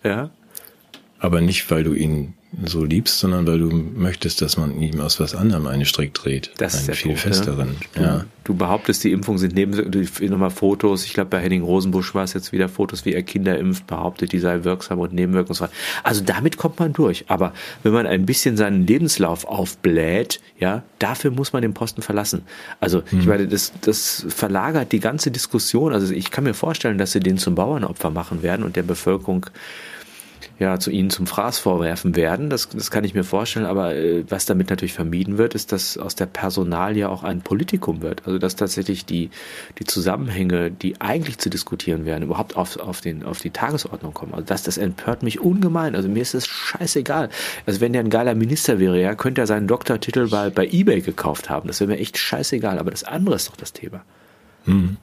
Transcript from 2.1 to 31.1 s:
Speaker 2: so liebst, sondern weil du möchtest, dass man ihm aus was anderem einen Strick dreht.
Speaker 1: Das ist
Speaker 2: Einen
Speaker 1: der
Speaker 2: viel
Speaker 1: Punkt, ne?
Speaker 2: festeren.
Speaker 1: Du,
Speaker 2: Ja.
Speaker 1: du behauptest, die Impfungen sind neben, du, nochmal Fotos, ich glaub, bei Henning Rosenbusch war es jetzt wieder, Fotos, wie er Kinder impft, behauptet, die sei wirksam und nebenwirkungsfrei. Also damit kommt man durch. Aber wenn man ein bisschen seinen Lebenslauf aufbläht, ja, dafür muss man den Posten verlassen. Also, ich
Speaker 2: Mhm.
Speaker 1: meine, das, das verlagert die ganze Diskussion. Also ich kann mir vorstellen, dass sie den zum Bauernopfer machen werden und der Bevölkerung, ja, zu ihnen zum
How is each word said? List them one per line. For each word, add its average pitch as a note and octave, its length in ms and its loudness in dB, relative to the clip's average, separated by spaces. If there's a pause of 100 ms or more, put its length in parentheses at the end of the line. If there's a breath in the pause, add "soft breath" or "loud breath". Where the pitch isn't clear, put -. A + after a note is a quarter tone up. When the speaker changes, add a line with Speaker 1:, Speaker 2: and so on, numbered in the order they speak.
Speaker 2:
so E2 160 0
liebst, D#2+ 380 2
sondern F2+ 260 4
weil E2 140 4
du E2 80 4
möchtest, E2 720 0
dass D2+ 140 0
man D2 240 0
ihm D#2 200 0
aus - 200 0
was - 160 0
anderem F2+ 320 2
einen C#2 160 2
Strick - 300 0
dreht. - 440 -2
Speaker 1:
Das - 160 0
ist - 60 0
Speaker 2:
Einen C2+ 60 -2
Speaker 1:
der - 100 0
Speaker 2:
viel D#2 160 0
Speaker 1:
Punkt, D2 140 -2
ne? G#2 60 2
Speaker 2:
festeren. C#2 440 0 (180)
Speaker 1:
Du, - 80 2
Speaker 2:
Ja. D2+ 220 4 (180)
Speaker 1:
du G2+ 120 0
behauptest, F#2 500 0
die G2 80 6
Impfungen G2 260 2
sind F2+ 160 2
neben, G2 180 4 (200)
du, G2 100 2 (260)
nochmal F#2+ 220 2
Fotos, G2 540 2
ich - 80 -8
glaub, F#2+ 180 0
bei F#2 80 2
Henning F#2 240 2
Rosenbusch F#2 520 2
war F#2+ 100 0
es F#2 80 -6
jetzt - 180 -6
wieder, F#2+ 180 0
Fotos, F#2+ 360 -4
wie G2 80 0
er F2+ 100 0
Kinder F#2 340 0
impft, F#2 300 0
behauptet, F2 460 -4
die F2+ 80 2
sei F2 240 0
wirksam F#2 340 -2
und F2 140 -2
nebenwirkungsfrei. F2+ 560 0 (340 loud breath)
Also G#2 220 0
damit G#2 320 0
kommt D#3 240 -2
man E3 120 2
durch. A2+ 360 2
Aber F#2 240 2 (320 loud breath)
wenn G#2+ 80 6
man A2+ 140 4
ein F#2+ 200 2
bisschen B2+ 300 2
seinen G2+ 280 4
Lebenslauf G2+ 600 2
aufbläht, F2 960 0 (180 loud breath)
ja, G2 240 0 (160)
dafür B2+ 320 0
muss C3 220 -2
man B2+ 100 0
den A2+ 120 0
Posten A2+ 280 -6
verlassen. G#2 400 -2 (380 loud breath)
Also, F2+ 220 2 (100)
ich - 0 -
Speaker 2:
Mhm. F#2 140 4
Speaker 1:
meine, G2+ 200 4
das, - 260 -2 (100)
das - 460 0
verlagert A2+ 640 0
die G#2 100 4
ganze C3+ 300 0
Diskussion. B2+ 640 0
Also G2 200 2
ich - 200 -4
kann C3 100 -2
mir C3+ 120 2
vorstellen, A#2 440 0
dass G2 140 0
sie G2+ 80 4
den F#2 180 2
zum F#2 160 2
Bauernopfer G2+ 560 0
machen E2+ 320 -4
werden F#2 220 0
und F#2 100 -4
der F#2 80 0
Bevölkerung, F#2 640 0 (1120 loud breath)
ja, F#2 200 2
zu - 120 -4
ihnen F#2+ 180 2
zum F#2 180 -2